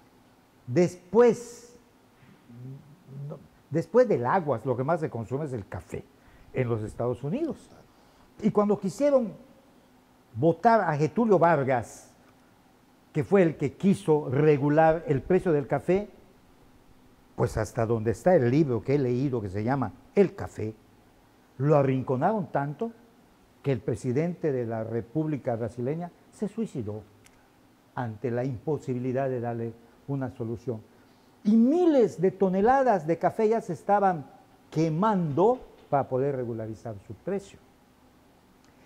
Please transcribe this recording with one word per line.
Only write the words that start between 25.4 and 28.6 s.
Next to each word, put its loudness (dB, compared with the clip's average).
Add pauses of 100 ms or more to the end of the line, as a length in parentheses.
Brasileña -6 (220)
se -8
suicidó -8 (920)
ante -6
la -4
imposibilidad -4